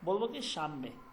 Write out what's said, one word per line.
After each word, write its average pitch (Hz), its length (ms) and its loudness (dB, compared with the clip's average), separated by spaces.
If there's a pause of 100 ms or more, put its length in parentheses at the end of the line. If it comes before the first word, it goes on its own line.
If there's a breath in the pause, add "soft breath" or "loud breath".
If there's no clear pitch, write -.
বলবো 202 220 4
কি? 240 160 -2
শাম 151 400 -2
বে। - 300 -8